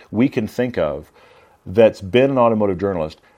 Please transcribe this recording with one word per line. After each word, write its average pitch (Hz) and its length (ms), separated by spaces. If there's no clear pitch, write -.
we 117 180
can 113 180
think 123 320
of 76 320
that's 104 340
been 120 300
an 135 80
automotive 107 400
journalist 90 420